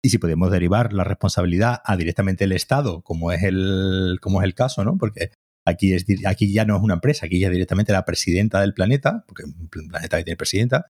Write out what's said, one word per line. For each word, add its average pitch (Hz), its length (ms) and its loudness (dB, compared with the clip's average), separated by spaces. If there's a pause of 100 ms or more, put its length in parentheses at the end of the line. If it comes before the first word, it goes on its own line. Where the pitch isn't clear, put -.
Y 131 80 2
si 113 100 2
podemos 85 320 2
derivar 101 420 2
la 95 100 0
responsabilidad 95 800 0
a 98 140 0
directamente 92 480 0
el 95 80 0
Estado, 95 480 -2
como 85 320 -4
es 87 100 0
el, 95 800 0
como 95 200 0
es 95 40 2
el 95 100 -2
caso, 127 300 0
¿no? 175 120 0
Porque 107 340 -4 (340)
aquí 92 280 2
es 90 120 0
di-, 101 200 0
aquí 98 280 2
ya 107 100 2
no 104 140 2
es 98 40 2
una 104 120 2
empresa, 131 320 0
aquí 90 160 0
ya 98 60 2
es 90 60 2
directamente 92 380 0
la 95 140 2
presidenta 95 560 0
del 101 120 0
planeta, 139 540 0
porque - 160 -20
un 82 240 -14
pl-, 78 220 -14
planeta 80 280 -4
que 85 60 -2
tiene 82 140 -6
presidenta 120 480 0 (140)